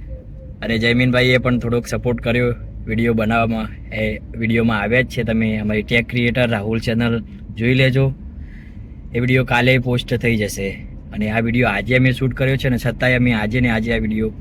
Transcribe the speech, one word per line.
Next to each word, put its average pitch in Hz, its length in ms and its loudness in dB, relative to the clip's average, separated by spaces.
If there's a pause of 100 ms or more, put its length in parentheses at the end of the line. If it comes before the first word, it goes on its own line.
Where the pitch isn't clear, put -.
(600)
અને 110 180 -2
જયમીનભાઈએ 123 600 4
પણ 123 200 2
થોડોક 117 280 -2
સપોર્ટ 117 340 -2
કર્યો 120 340 0 (300)
વીડિયો 117 300 2
બનાવવામાં. 113 800 0
એ 107 260 -2
વીડિયોમાં 113 600 0
આવ્યા 110 200 2
જ 123 80 0
છે 120 140 -4
તમે, 110 360 0
અમારી 107 240 0
ટેક 117 260 0
ક્રિએટર 120 400 2
રાહુલ 110 320 -2
ચેનલ 117 420 0 (320)
જોઈ 117 200 2
લેજો. 131 400 2 (1000)
એ 117 60 0
વીડિયો 127 240 4
કાલે 123 340 4
પોસ્ટ 123 360 0
થઈ 117 220 2
જશે. 98 320 -2 (440)
અને 104 180 -2
આ 113 100 2
વીડિયો 117 280 2
આજે 101 280 0
અમે 127 160 6
શૂટ 127 220 0
કર્યો 135 220 0
છે 135 120 -2
ને 123 100 2
છતાંય 123 380 0
અમે 123 160 4
આજે 107 280 0
ને 123 80 2
આજે 113 260 0
આ 110 40 0
વીડિયો 107 420 -2